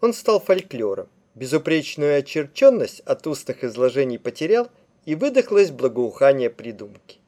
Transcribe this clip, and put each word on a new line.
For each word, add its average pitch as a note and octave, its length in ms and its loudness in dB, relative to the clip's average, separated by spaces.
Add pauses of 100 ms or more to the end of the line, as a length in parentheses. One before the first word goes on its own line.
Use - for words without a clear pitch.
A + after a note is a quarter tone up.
Он A#3 120 2
стал G#3+ 280 0
фольклором. A2+ 680 -4 (280)
Безупречную D3 840 -2
очерчённость D3+ 880 2
от C3+ 220 -4
устных C3+ 340 -8
изложений B2 560 0
потерял, G#3 500 -2 (360)
и D#3 100 -4
выдохлось G#3 560 2
благоухание B2+ 800 2
придумки. G#2+ 760 -16